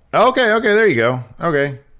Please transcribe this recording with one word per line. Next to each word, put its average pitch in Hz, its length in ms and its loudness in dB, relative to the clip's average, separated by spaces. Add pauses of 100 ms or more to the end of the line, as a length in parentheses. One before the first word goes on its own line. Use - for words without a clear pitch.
(120)
Okay, 226 400 2
okay, 226 220 0
there 220 120 2
you 151 100 2
go. 120 280 0 (160)
Okay. 143 380 -2 (220)